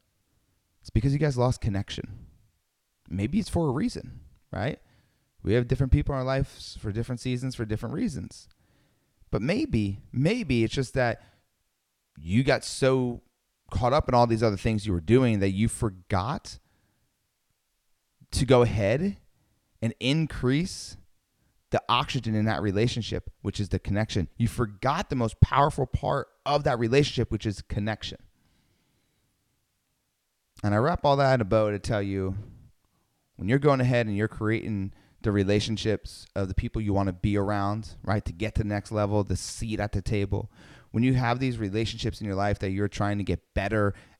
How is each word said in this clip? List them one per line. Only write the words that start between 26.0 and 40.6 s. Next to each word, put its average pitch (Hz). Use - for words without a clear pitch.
of 147
that 131
relationship, 120
which 110
is 104
connection. -
And 104
I -
wrap 147
all 143
that 135
in 123
a 110
bow 107
to 101
tell 104
you, 98
when 90
you're 131
going 139
ahead 123
and 104
you're 107
creating 107
the 110
relationships 104
of 98
the 98
people 110
you 101
wanna 98
be 101
around, 101
right, 101
to -
get 101
to 113
the 104
next 101
level, 104
the 95
seat 107
at 104
the 98
table, 101